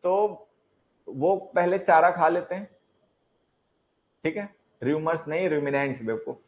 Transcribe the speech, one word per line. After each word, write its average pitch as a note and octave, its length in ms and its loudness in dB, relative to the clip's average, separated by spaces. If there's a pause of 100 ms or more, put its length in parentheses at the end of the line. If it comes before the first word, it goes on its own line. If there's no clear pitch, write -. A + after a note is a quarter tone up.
तो G3+ 460 0 (600)
वो D3 260 0 (200)
पहले E3+ 240 2
चारा E3+ 320 6
खा F3 180 2
लेते F3 260 -2
हैं, G3+ 140 -10 (1600)
ठीक D#3+ 120 -2
है, G3+ 120 -8 (340)
Rumors D#3 460 -2
नहीं, F3 220 -2
ruminants C#3 520 -2
बेवकूफ। A2+ 460 -6